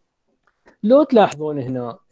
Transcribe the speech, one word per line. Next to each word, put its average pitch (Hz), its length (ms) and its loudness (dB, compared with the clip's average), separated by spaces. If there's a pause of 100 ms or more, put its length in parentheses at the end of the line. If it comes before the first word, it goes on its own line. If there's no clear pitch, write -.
(840)
لو 269 180 4
تلاحظون 151 560 0
هنا، 123 400 -8 (140)